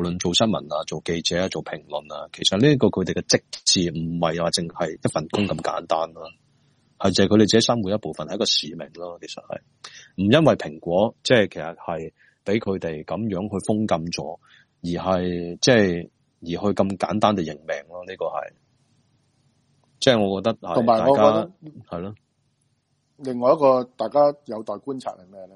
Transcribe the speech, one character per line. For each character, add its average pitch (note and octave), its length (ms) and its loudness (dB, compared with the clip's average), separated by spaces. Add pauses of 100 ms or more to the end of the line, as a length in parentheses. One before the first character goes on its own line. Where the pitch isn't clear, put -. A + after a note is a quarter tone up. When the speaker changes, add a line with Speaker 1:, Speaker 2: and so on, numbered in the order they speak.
Speaker 1:
論 F2 180 -2
做 F#2 120 -2
新 A#2 140 2
聞 D2+ 280 -4
啊， D#2 120 -4
做 D#2 180 -10
記 E2+ 180 -2
者 F2 200 0
啊， F#2+ 60 -2
做 D2+ 160 -8
評 D2+ 220 -12
論 D2 280 -10
啊， D2+ 180 -12
其 - 120 -10
實 F#2+ 160 2
呢 D3 160 6
個 B2 100 4
佢 F#2+ 180 2
哋 E2+ 100 -2
嘅 F2 80 -2
職 - 180 2 (240)
志 F2 260 2
唔 E2 300 -4
係 E2+ 200 0
話 E2+ 100 0
淨 E2+ 180 -4
係 E2 260 -6
一 - 180 -4
份 D#2 160 -4
工 G2+ 200 -2
咁 D#2+ 120 -4
簡 E2 260 -6
單 E2 280 0
啦， E2+ 80 -16 (760)
係 G2 100 2
就 G2 140 4
係 F#2 40 2
佢 G2+ 60 4
哋 G#2 60 8
自 G#2+ 60 8
己 A2 140 6
生 A#2+ 220 0
活 F#2+ 100 -2
一 G#2+ 60 0
部 D#2 140 -8
分， D#2 160 -10
係 E2+ 60 -8
一 G2+ 40 -8
個 A2 80 0
使 - 300 -2
命 D2 180 -12
咯， F2 260 -14
其 - 60 -16
實 - 160 -16
係。 - 160 -12 (600)
唔 F#2 120 0
因 D#3 140 6
為 A#2+ 100 6
蘋 D#2 240 -6
果， F#2+ 460 0
即 C3 100 4
係 G#2 140 4
其 F2 100 -12
實 E2 160 -10
係 D#2+ 380 -8 (320)
俾 G#2 160 0
佢 G2 180 -4
哋 D#2+ 260 -6
咁 F#2 220 -6
樣 F#2+ 240 -4
去 G2 160 -4
封 G#2+ 220 0
禁 E2+ 240 -2
咗， D#2+ 260 -10 (460)
而 F2 340 0
係， F2 420 -4
即 - 120 4
係， F2+ 380 4 (320)
而 E2 40 -14
去 E2+ 100 -4 (180)
咁 G2 220 0
簡 G#2+ 220 -2
單 G#2 160 4
地 F#2+ 80 -2
認 D#2 140 -8
命 D2+ 320 -10
咯， F2+ 180 -14
呢 F#2 80 -12
個 F2+ 120 -6
係。 D2+ 260 -8 (1500)
即 - 120 4
係 A2+ 120 4
我 G2 180 0
覺 A2+ 120 0
得 - 60 -6
係， F2 160 -6
Speaker 2:
同 A#2+ 100 2
埋 A2+ 220 4
我 C#3 100 6
覺 G#2+ 60 4
得 G#2+ 100 8
Speaker 1:
大 - 0 -
家， A2 180 -2 (380)
係 F2 120 -8
咯。 G2+ 140 -10 (1000)
Speaker 2:
另 B2+ 240 -6
外 B2+ 140 6
一 - 20 4
個 C3 260 6 (140)
大 A2+ 140 -4
家 C#3 100 4 (240)
有 A2 180 -8
待 G#2 120 -8
觀 C3 260 -10
察 A#2 120 -8
係 F#2 200 -20
咩 G2 140 -18
呢？ F#2+ 100 -20